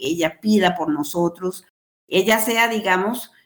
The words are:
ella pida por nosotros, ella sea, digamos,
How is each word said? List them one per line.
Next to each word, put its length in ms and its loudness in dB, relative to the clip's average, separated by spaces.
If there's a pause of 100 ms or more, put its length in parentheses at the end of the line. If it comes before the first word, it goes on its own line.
ella 380 -2
pida 340 2
por 180 -4
nosotros, 720 -4 (440)
ella 320 2
sea, 280 2
digamos, 640 -2 (160)